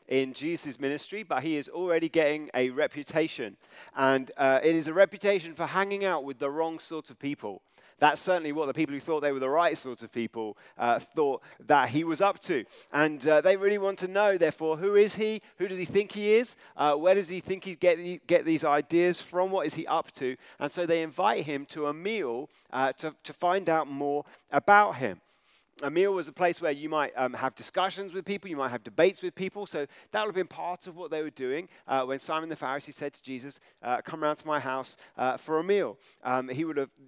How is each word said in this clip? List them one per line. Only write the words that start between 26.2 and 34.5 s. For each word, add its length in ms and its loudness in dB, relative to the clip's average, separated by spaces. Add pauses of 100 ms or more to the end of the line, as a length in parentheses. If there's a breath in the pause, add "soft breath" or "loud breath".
a 60 -14
place 260 0
where 140 -2
you 160 -6
might, 300 0
um, 160 0
have 200 -2
discussions 600 -4
with 100 -8
people, 240 -6
you 80 -6
might 140 -2
have 120 -6
debates 380 2
with 140 -8
people. 320 -6
So 200 -6 (240 loud breath)
that 120 -2
would 60 -2
have 60 -6
been 120 -2
part 400 -8
of 100 -16
what 140 -12
they 100 -4
were 80 -6
doing, 400 -6 (180 loud breath)
uh, 200 0
when 120 -4
Simon 300 -4
the 80 -8
Pharisee 380 -6
said 180 -8
to 100 -20
Jesus, 380 -14 (220 soft breath)
uh, 180 -2
"Come 220 -8
round 160 0
to 80 -18
my 120 0